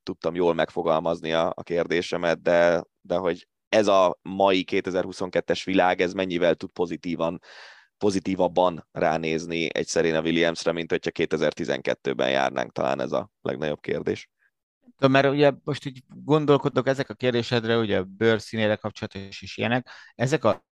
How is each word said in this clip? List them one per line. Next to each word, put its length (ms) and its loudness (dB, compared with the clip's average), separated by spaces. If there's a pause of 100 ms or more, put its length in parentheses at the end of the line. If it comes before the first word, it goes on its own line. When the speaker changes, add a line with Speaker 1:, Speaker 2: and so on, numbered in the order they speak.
Speaker 1:
tudtam 320 -6
jól 180 4
megfogalmazni 800 -2
a, 220 0
a 80 -12
kérdésemet, 800 -2
de, 420 4 (180)
de 140 -4
hogy 320 -4 (220)
ez 180 4
a 340 4
mai 420 2
kétezer-huszonkettes 1000 -2
világ, 380 2
ez 120 0
mennyivel 420 0
tud 160 -10
pozitívan, 680 -4 (580)
pozitívabban 920 0
ránézni 840 -2
egy 120 -2
Serena 340 0
Williamsre, 500 0
mint 200 -6
hogyha 200 -2
kétezer-tizenkettőben 1160 -2
járnánk, 420 -2
talán 300 -2
ez 100 -6
a 200 -4 (100)
legnagyobb 380 -4
kérdés. 500 -6 (680)
Speaker 2:
Tudom, 140 4
mert 160 4
ugye 240 4 (120)
most 220 -8
így 220 -12
gondolkodok 800 0
ezek 220 -2
a 40 -12
kérdésedre, 640 0
ugye 200 0
a 60 0
bőrszínére 720 0
kapcsolatos 640 -10
és 160 -14
ilyenek, 320 -2 (260)
ezek 280 0
a 280 0